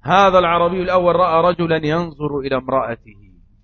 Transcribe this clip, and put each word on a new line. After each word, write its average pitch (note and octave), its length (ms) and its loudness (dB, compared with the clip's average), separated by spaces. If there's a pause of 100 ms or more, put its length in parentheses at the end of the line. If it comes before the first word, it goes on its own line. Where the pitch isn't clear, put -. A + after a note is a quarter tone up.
هذا F#3 380 4
العربي F3 420 0
الأول F3+ 340 0
رأى E3+ 360 2
رجلا D#3+ 360 -2
ينظر D3+ 520 -4
إلى C3+ 180 -4
امرأته A#2 720 -6 (320)